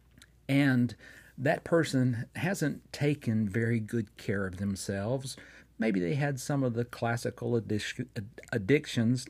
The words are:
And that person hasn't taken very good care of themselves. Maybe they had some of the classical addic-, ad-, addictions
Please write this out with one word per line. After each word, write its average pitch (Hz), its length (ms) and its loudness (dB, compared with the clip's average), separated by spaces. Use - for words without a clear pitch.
And 131 480 4
that 139 280 0
person 127 640 2
hasn't 156 560 -2
taken 113 560 0
very 117 320 0
good 110 380 -4
care 101 280 -2
of 90 120 -8
themselves. 101 800 -4
Maybe 220 200 0
they 175 160 0
had 143 240 0
some 139 240 -2
of 123 120 0
the 120 100 0
classical 120 720 -2
addic-, 104 560 -4
ad-, - 280 -10
addictions 123 760 2